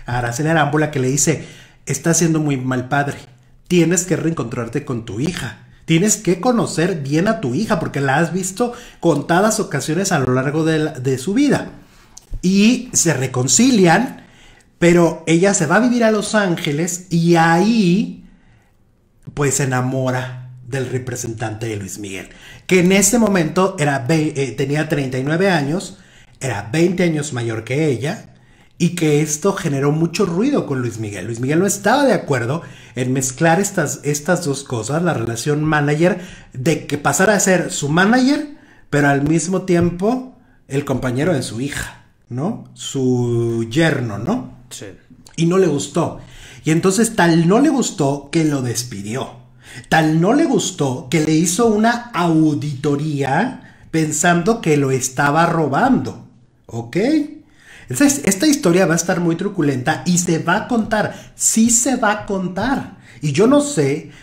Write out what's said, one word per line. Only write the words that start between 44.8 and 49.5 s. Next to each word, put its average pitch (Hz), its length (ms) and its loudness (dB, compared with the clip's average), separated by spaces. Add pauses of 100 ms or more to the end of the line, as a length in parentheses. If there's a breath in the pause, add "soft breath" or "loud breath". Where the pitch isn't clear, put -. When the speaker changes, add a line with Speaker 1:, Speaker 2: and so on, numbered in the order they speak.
Speaker 1:
Y 165 120 0
no 180 120 2
le 185 80 4
gustó. 147 540 -4 (420 loud breath)
Y 147 80 -2
entonces 185 460 2
tal 170 320 4
no 202 100 6
le 294 120 4
gustó 143 600 -2
que 165 140 0
lo 143 180 0
despidió. 110 800 -8 (480 loud breath)